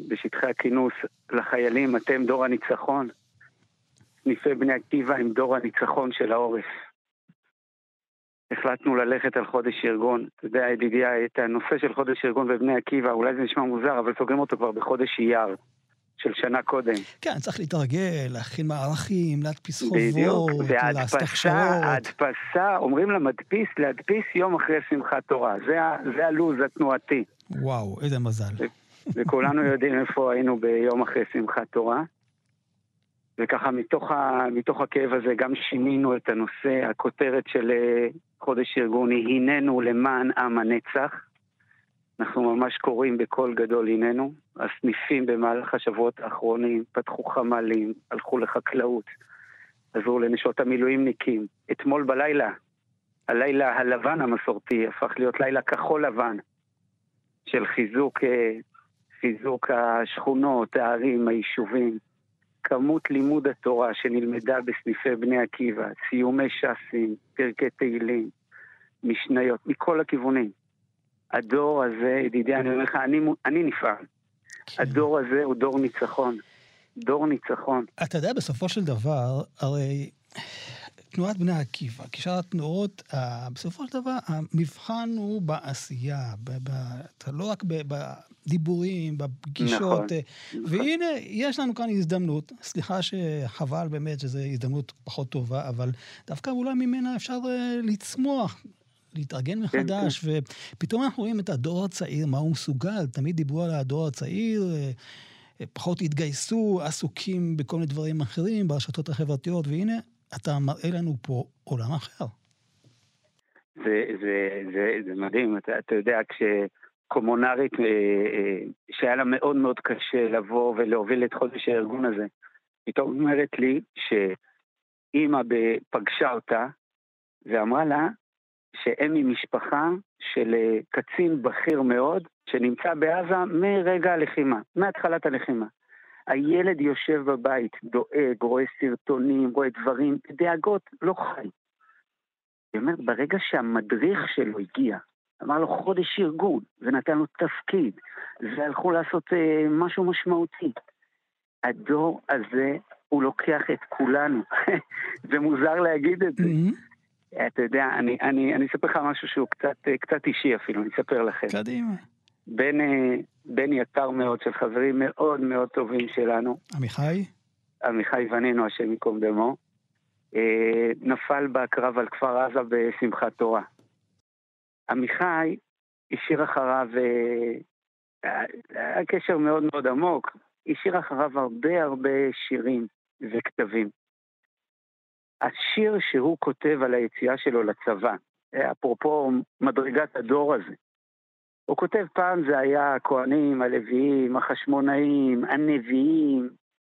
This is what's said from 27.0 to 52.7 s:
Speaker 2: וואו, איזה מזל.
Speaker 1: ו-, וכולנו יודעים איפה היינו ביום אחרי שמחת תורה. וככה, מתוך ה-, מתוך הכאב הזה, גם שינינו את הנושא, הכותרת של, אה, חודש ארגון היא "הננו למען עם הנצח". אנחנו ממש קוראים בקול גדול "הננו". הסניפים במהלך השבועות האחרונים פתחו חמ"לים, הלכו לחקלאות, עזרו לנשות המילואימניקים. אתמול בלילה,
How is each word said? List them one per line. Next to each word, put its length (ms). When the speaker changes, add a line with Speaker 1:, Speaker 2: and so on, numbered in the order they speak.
Speaker 2:
וואו, 500
איזה 180
מזל. 380
Speaker 1:
ו-, 80
וכולנו 480
יודעים 360
איפה 340
היינו 260
ביום 420
אחרי 220
שמחת 380
תורה. 320
וככה, 320
מתוך 400
ה-, 400
מתוך 300
הכאב 320
הזה, 220
גם 200
שינינו 600
את 140
הנושא, 600
הכותרת 580
של, 240
אה, 360
חודש 380
ארגון 340
היא 240
"הננו 460
למען 560
עם 200
הנצח". 560
אנחנו 360
ממש 220
קוראים 400
בקול 380
גדול 340
"הננו". 440
הסניפים 680
במהלך 480
השבועות 460
האחרונים 720
פתחו 320
חמ"לים, 720
הלכו 260
לחקלאות, 680
עזרו 260
לנשות 400
המילואימניקים. 880
אתמול 320
בלילה, 480